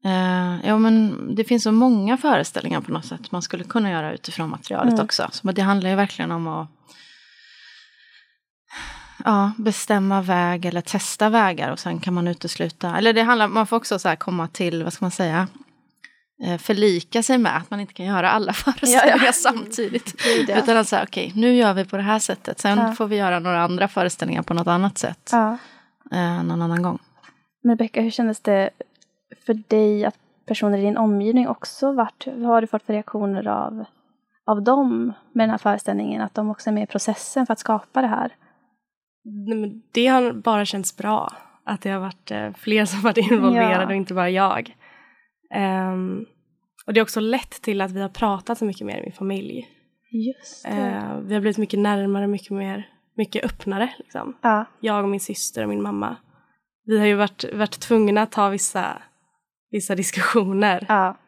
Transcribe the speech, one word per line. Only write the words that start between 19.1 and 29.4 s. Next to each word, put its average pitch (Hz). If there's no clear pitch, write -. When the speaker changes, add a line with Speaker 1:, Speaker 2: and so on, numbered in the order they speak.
Speaker 2:
Ja, 240
ja. 240
Speaker 1:
samtidigt. 233
Speaker 2:
Gud, 233
ja. 202
Speaker 1:
Utan 233
att 220
säga, -
"Okej, 180
nu 240
gör 220
vi 190
på 190
det 196
här 214
sättet, -
sen 202
Speaker 2:
Ja. 226
Speaker 1:
får 226
vi 208
göra 185
några 170
andra 180
föreställningar 170
på -
något 170
annat 185
sätt, -
Speaker 2:
Ja. 233
Speaker 1:
eh, 175
någon 170
annan 170
gång." 175
Speaker 2:
Men 240
Rebecca, 226
hur 226
kändes 220
det 196